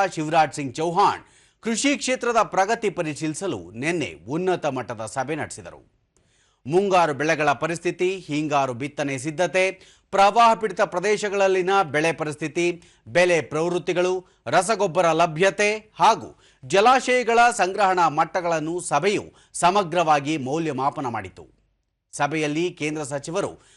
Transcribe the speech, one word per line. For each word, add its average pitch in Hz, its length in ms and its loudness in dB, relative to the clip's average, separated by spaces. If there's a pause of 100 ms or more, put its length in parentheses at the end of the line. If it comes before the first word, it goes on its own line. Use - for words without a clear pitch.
(140)
ಶಿವರಾಜ್ 156 400 2
ಸಿಂಗ್ 135 220 -8
ಚೌಹಾಣ್ 165 480 0 (360)
ಕೃಷಿ 233 380 0
ಕ್ಷೇತ್ರದ 247 460 -2
ಪ್ರಗತಿ 202 460 0
ಪರಿಶೀಲಿಸಲು 156 840 -6
ನಿನ್ನೆ 127 440 -4 (140)
ಉನ್ನತ 175 360 -2
ಮಟ್ಟದ 123 400 -6
ಸಭೆ 131 300 -6
ನಡೆಸಿದರು. 87 680 -12 (680)
ಮುಂಗಾರು 175 460 2
ಬೆಳೆಗಳ 147 400 0
ಪರಿಸ್ಥಿತಿ, 170 640 -4
ಹಿಂಗಾರು 147 560 -2
ಬಿತ್ತನೆ 139 440 -6
ಸಿದ್ಧತೆ, 175 540 -2 (400)
ಪ್ರವಾಹ 208 420 6
ಪೀಡಿತ 214 280 -2
ಪ್ರದೇಶಗಳಲ್ಲಿನ 190 880 0 (140)
ಬೆಳೆ 156 300 0
ಪರಿಸ್ಥಿತಿ, 160 680 -4 (240)
ಬೆಲೆ 170 340 2
ಪ್ರವೃತ್ತಿಗಳು, 175 840 -2 (220)
ರಸಗೊಬ್ಬರ 180 580 2
ಲಭ್ಯತೆ 190 880 0
ಹಾಗೂ 165 440 2 (260)
ಜಲಾಶಯಗಳ 233 760 4 (120)
ಸಂಗ್ರಹಣಾ 185 580 2
ಮಟ್ಟಗಳನ್ನು 165 680 -2
ಸಭೆಯು 165 440 0 (300)
ಸಮಗ್ರವಾಗಿ 160 840 2
ಮೌಲ್ಯಮಾಪನ 143 680 -4
ಮಾಡಿತು. 95 540 -10 (520)
ಸಭೆಯಲ್ಲಿ 151 580 -2
ಕೇಂದ್ರ 151 320 -6
ಸಚಿವರು 143 580 -6 (160)